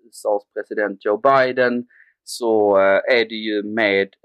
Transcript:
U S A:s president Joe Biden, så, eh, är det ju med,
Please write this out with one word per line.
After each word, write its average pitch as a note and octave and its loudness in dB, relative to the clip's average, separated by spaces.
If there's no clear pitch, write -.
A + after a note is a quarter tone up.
U A#2 -20
S - -14
A:s G#2 -2
president G#2 -6
Joe G#2 0
Biden, B2+ 0
så, G#2+ 2
eh, G2 4
är A2+ -2
det A2+ -10
ju G#2+ -4
med, G#2 0